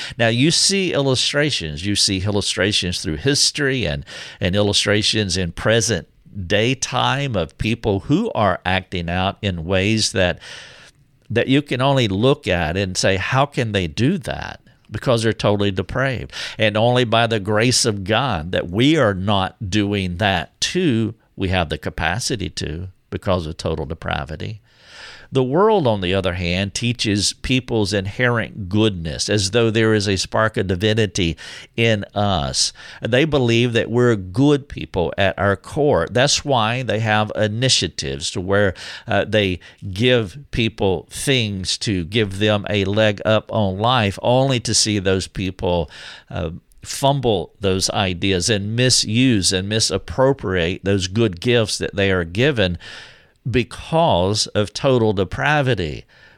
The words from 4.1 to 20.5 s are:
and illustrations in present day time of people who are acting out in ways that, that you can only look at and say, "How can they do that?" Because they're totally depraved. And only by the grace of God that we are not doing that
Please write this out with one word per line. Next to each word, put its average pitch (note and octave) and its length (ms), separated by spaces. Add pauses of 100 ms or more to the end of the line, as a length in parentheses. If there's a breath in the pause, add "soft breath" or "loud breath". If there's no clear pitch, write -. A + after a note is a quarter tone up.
and F2+ 160
illustrations G#2 800
in F2 160
present A2 560 (380)
day A2 280
time B2+ 640
of E2 200
people A2 440
who G3+ 320
are G2 320
acting F2+ 440
out F#2 320
in F2+ 220
ways G2 480
that, F2+ 280 (920 loud breath)
that A2+ 180
you C3+ 140
can C3+ 180
only C3+ 300
look B2+ 360
at F2 300
and F#2+ 220
say, G2 180
"How C3 300
can A#2 260
they F#2+ 160
do B2+ 300
that?" - 420 (320)
Because A2+ 320
they're A2 80
totally G2+ 400
depraved. A#2+ 640 (240 loud breath)
And G#2+ 180
only B2 300
by A2+ 200
the A2+ 140
grace G#2+ 460
of G#2 180
God G2+ 480
that F#2+ 180
we C3 280
are A2 160
not F#2+ 560
doing G2+ 480
that F#2+ 420